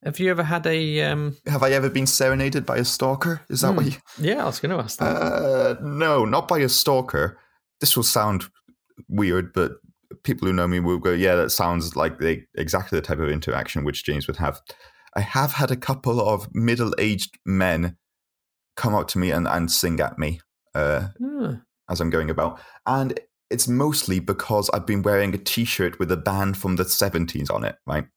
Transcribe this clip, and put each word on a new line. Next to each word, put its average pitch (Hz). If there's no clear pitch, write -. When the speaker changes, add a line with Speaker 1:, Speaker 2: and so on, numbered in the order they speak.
Speaker 1:
Have 151
you 185
ever 170
had 160
a, 160
um 147
Speaker 2:
Have 143
I 135
ever 135
been 135
serenaded 135
by 123
a 120
stalker? 139
Is 127
that 196
what 156
Speaker 1:
Hmm. 139
Speaker 2:
you 139
Speaker 1:
Yeah, 277
I -
was 139
gonna 170
ask 113
that. 156
Speaker 2:
Uh, 135
no, 147
not 131
by 165
a 131
stalker. 127
This -
will 120
sound 107
weird, 92
but 90
people -
who 95
know 87
me 90
will 87
go, 90
"Yeah, 90
that 85
sounds 85
like 76
the, 80
exactly 90
the 76
type 71
of 80
interaction 76
which -
James -
would -
have." 73
I -
have 135
had 135
a 127
couple 123
of 101
middle-aged 113
men 87
come 107
up 101
to -
me 90
and, 80
and 85
sing 82
at -
me, 78
uh, 76
Speaker 1:
Hmm. 254
Speaker 2:
as 90
I'm 82
going 78
about. 78
And 131
it's 123
mostly 131
because 101
I've 98
been 101
wearing 101
a 95
T-shirt -
with 87
a 92
band 98
from 92
the 90
seventies 85
on 55
it, -
right? 71